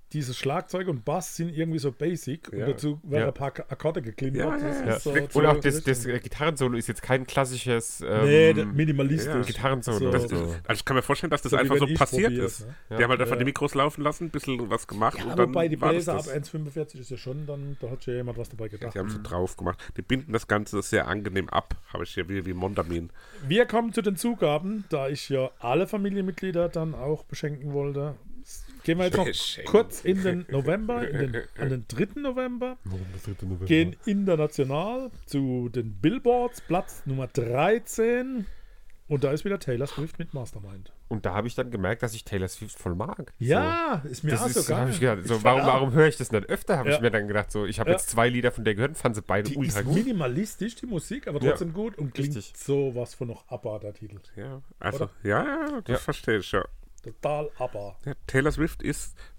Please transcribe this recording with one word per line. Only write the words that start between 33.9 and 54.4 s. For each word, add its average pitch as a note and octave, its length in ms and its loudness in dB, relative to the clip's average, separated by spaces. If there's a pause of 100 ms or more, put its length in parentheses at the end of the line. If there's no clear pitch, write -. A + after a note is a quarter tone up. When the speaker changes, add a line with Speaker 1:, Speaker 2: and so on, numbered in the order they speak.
Speaker 1:
international F#3+ 1080 0 (140)
zu B2+ 460 0
den A2+ 300 -4
Billboards, A#3+ 600 2
Platz - 460 -2
Nummer C3 220 -2
dreizehn. A3 1160 2 (600)
Und C#3+ 160 0
da C#3 100 2
ist D3+ 120 0
wieder G3 140 0
Taylor B2+ 280 -2
Swift - 320 -6
mit E3 140 -8
Mastermind. G2+ 600 -10 (160)
Speaker 3:
Und A2+ 180 -2
da F2+ 80 0
habe G#2 120 2
ich A#2 80 -6
dann B2+ 160 -2
gemerkt, G#2+ 320 0
dass A2+ 120 -2
ich A2+ 100 -10
Taylor F#2 240 -2
Swift - 300 -12
voll F2 160 -2
mag. A2+ 440 -6
So. A#2+ 60 -2
Speaker 1:
Ja, C#4+ 600 2
ist C3+ 200 -8
mir D3+ 80 2
Speaker 3:
Das A2+ 100 2
Speaker 1:
auch B3 60 2
so G#3+ 120 2
Speaker 3:
ist, - 100 2
hab - 60 2
Speaker 1:
gegangen. B2 160 2
Speaker 3:
ich G2 80 -2
gedacht, A#2+ 260 4
so, A2+ 100 2
Speaker 1:
Ich G#2+ 60 0
fand - 20 4
Speaker 3:
warum, C3 180 8
Speaker 1:
auch. C#3 40 4
Speaker 3:
warum C3 260 4
höre D#3 160 10
ich - 80 0
das A#2+ 160 -4
nicht G#2 160 2
öfter, F#3 300 0
habe C3+ 100 0
Speaker 1:
Ja. D3 80 6
Speaker 3:
ich A2+ 60 0
mir A#2 80 6
dann G#2 180 2
gedacht. G#2 240 4
So, G#2 140 0
ich G#2+ 140 -2
habe D3+ 100 4
Speaker 1:
Ja. F#3 60 6
Speaker 3:
jetzt - 140 -2
zwei A#2+ 200 4
Lieder B2 200 4
von A#2 140 -2
der G#2+ 100 4
gehört, C3+ 220 0
fand - 180 0
sie G#2+ 80 -4
beide G#2 280 2
Speaker 1:
Die C3+ 60 -4
Speaker 3:
ultra A2 240 0
Speaker 1:
ist A#2+ 60 0
Speaker 3:
gut. C#3+ 80 4
Speaker 1:
minimalistisch, G3 800 0
die - 100 -10
Musik, A3 420 -6
aber C#3+ 140 -2
Speaker 3:
Ja. C3 80 6
Speaker 1:
trotzdem E3 240 0
gut A3 240 -6
und C#3 160 -4
klingt C#3+ 200 -2
Speaker 3:
Richtig. G#2 220 -10
Speaker 1:
sowas C3+ 580 -2
von B2 140 -8
noch - 200 -12
abba, A2+ 300 -8
der G#2 140 -10
Titel. G2+ 280 -16 (160)
Speaker 2:
Ja, C3 260 -12 (180)